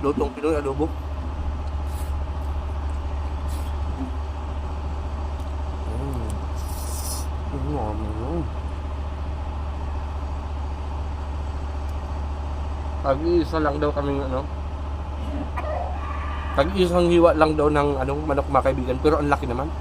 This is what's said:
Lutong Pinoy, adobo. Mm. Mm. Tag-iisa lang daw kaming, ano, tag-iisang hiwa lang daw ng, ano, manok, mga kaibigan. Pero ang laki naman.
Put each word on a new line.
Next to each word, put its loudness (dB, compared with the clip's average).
Lutong 4
Pinoy, 2
adobo. 2
Mm. -2
Mm. 0
Tag-iisa 2
lang 2
daw 4
kaming, 0
ano, -2
tag-iisang 6
hiwa 10
lang 6
daw 6
ng, 4
ano, 0
manok, 2
mga 6
kaibigan. 0
Pero 6
ang 2
laki 0
naman. -2